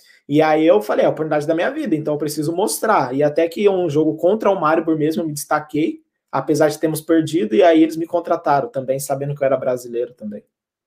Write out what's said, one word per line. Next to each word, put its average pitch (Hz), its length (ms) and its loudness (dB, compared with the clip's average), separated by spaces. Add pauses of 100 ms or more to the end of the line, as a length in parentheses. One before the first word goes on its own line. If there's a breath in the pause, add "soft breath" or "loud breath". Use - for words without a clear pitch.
(280 soft breath)
e 147 140 2
aí 156 240 2
eu 196 160 6
falei, 233 240 0
"É - 20 4
a 143 40 4
oportunidade 151 340 -2
da 160 80 0
minha 185 160 -2
vida, 269 260 -4
então 151 200 -4
eu 147 40 -6
preciso 156 320 -4
mostrar." 180 600 0
E 135 80 -2
até 147 260 2
que 202 220 0
um 180 180 0
jogo 151 280 0
contra 208 340 2
o 190 100 0
Maribor 160 380 2
mesmo, 156 240 -2
eu 165 60 -4
me 151 60 -6
destaquei, 151 680 -4 (300)
apesar 151 380 0
de 147 100 -6
termos 156 200 -2
perdido, 165 540 0
e 202 80 4
aí 165 220 6
eles 160 120 0
me 160 120 -6
contrataram 170 640 -2
também, 131 300 -4
sabendo 143 360 -6
que 143 80 -4
eu - 20 2
era 135 100 2
brasileiro 123 600 -6
também. 104 280 -14 (440)